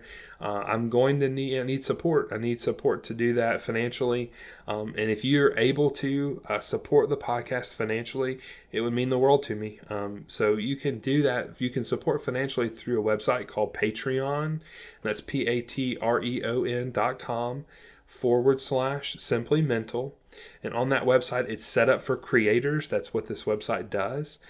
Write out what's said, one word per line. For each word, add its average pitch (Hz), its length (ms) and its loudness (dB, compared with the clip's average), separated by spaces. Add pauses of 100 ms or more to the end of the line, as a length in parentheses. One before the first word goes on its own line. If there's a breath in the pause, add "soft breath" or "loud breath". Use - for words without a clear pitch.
(400 loud breath)
uh, 101 260 -2
I'm 117 220 0
going 131 320 4
to 135 80 4
need, 131 320 -2
I 123 40 -2
need 135 200 -2
support. - 480 0
I 107 60 -4
need 117 240 -2
support 117 420 0
to 113 100 -8
do 120 200 2
that 117 280 2
financially. 120 720 -2 (380 loud breath)
Um, 107 280 -4
and 110 140 0
if 107 140 -2
you're 143 340 4
able 139 320 4
to, 143 560 -4
uh, 104 120 -2
support - 500 2
the 139 80 0
podcast 120 560 -4
financially, 120 680 -2 (320 loud breath)
it 107 80 -2
would 120 140 0
mean 127 160 0
the 127 100 2
world 139 240 6
to 107 120 -4
me. 107 340 -8
Um, 101 380 -6
so 107 260 4
you 113 240 0
can 127 220 -2
do 143 240 2
that. 123 360 -2
You 123 120 -2
can 123 120 -2
support 143 400 -2
financially 127 460 0
through 113 320 -2
a - 20 -4
website 107 440 2
called 104 260 -2
Patreon. 139 880 -2 (400 loud breath)
That's 107 180 -2
P - 260 -2
A 120 160 2
T 127 400 -4
R 117 220 2
E 123 220 -2
O 120 180 0
N 123 280 -2
dot 117 280 0
com 123 460 -4 (420 loud breath)
forward 127 540 4
slash 135 580 -2
simply 123 420 2
mental. 120 540 -2 (480 loud breath)
And 107 100 -4
on 123 160 0
that 131 140 2
website, 127 460 2
it's 107 160 -6
set 120 240 4
up 120 140 4
for 131 120 0
creators. 123 720 2
That's - 260 -4
what 110 120 -2
this - 180 -8
website 107 460 -2
does. 117 480 -4 (120 loud breath)